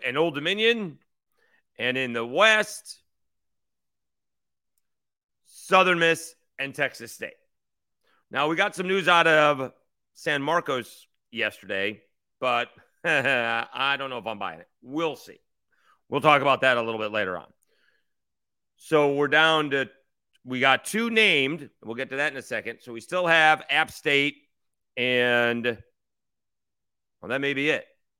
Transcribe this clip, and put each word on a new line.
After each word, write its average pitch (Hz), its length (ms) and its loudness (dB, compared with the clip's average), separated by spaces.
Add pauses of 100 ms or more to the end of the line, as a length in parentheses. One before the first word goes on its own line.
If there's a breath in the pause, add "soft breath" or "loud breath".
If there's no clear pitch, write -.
and 127 140 -2
Old 160 160 0
Dominion. 202 640 -2 (800)
And 127 180 -2
in 127 160 -4
the 117 120 -4
West, 208 760 0 (2500)
Southern 185 520 2
Miss 165 380 0 (240)
and 139 160 -10
Texas 127 360 -6
State. - 220 -14 (960)
Now, 143 200 0
we 165 60 -2
got 196 200 -2
some 180 120 -6
news 190 200 -2
out 170 180 6
of 147 460 4 (420)
San 143 300 -4
Marcos 147 640 -4 (240)
yesterday, 104 720 -6 (360)
but 120 300 -2 (160)
<laughs> - 180 -20
I 131 920 -2
don't 135 120 -8
know 127 80 -10
if 107 100 -10
I'm 107 120 -6
buying 85 200 -10
it. 85 80 -20 (140)
We'll 151 340 -6
see. - 240 -20 (680)
We'll 143 120 -4
talk 147 200 6
about 135 200 2
that 127 160 4
a 117 40 0
little 113 180 -4
bit 107 120 -6
later 95 260 -2
on. - 80 -16 (1300)
So 147 360 2
we're 143 140 0
down 156 420 2
to, 135 200 -2 (540)
we 127 160 -8
got 131 260 2
two 226 240 -4
named. 165 600 0 (140)
We'll 113 120 -10
get 127 140 -8
to 131 60 -10
that 147 160 -2
in 135 60 -12
a 123 40 -10
second. 113 400 -10
So 120 100 -18
we 117 80 -12
still 180 280 -4
have 156 420 6
App 151 220 0
State 143 460 0 (600)
and, 120 680 0 (1600)
well, 90 80 -10
that 131 100 -2
may 139 140 -2
be 139 160 -2
it. 131 160 -2 (340)